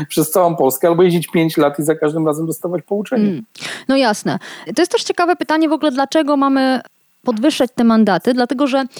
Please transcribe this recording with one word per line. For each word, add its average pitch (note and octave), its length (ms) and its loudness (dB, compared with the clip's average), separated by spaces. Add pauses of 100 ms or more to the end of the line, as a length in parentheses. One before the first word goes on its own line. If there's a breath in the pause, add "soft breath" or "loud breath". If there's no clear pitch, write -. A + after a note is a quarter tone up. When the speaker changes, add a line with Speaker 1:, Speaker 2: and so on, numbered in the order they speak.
Speaker 1:
przez - 220 -2
całą E3+ 240 2
Polskę C3+ 320 0
albo E3+ 160 4
jeździć F3 240 2
pięć E3 300 0
lat C#3+ 220 2
i D3+ 40 -2
za D#3 120 0
każdym D#3 320 -2
razem D#3 180 -2
dostawać F3 380 -6
pouczenie. G#3 460 -2
Speaker 2:
Mm. F3 140 -4 (440 loud breath)
No C4+ 100 2
jasne. A#3 420 0 (360 loud breath)
To D#4+ 60 2
jest F4 100 0
też - 120 -2
ciekawe F4 320 -2
pytanie D#4+ 340 0
w D4+ 40 -2
ogóle, D4+ 180 0
dlaczego C#4 460 0
mamy C4+ 440 0 (420)
podwyższać B3 520 0
te A#3+ 80 0
mandaty, A3 500 2
dlatego B3+ 340 0
że C4+ 180 -2 (140 loud breath)